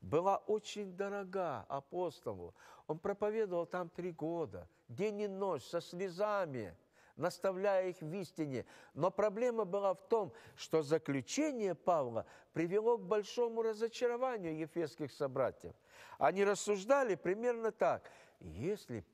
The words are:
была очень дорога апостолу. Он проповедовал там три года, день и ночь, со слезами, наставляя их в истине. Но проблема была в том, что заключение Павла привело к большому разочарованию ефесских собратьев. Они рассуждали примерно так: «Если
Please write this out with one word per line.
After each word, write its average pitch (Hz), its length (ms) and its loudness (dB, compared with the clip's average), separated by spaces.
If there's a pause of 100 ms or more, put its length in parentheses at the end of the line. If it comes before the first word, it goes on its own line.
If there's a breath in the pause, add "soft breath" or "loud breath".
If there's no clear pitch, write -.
была 170 380 2
очень 208 580 -4
дорога 190 720 -4
апостолу. 135 840 -6 (320 loud breath)
Он 156 120 -4
проповедовал 202 680 0
там 180 240 -4
три 175 220 -6
года, 151 540 -4 (220 soft breath)
день 202 320 -2
и 208 80 0
ночь, 190 360 -2
со 170 160 -4
слезами, 175 960 -2 (420 soft breath)
наставляя 185 720 2
их 180 120 -6
в 156 140 -6
истине. 151 500 -4 (300 loud breath)
Но 170 160 2
проблема 214 560 0
была 196 260 2
в - 160 -8
том, 208 240 2 (240 loud breath)
что - 260 2
заключение 165 920 0
Павла 127 500 2 (300 loud breath)
привело 208 420 2
к 202 60 -4
большому 220 580 0
разочарованию 226 960 0
ефесских 156 560 -4
собратьев. 127 600 -2 (440 loud breath)
Они 180 260 4
рассуждали 208 720 4
примерно 226 580 0
так: 151 380 2 (300 loud breath)
«Если 113 720 -6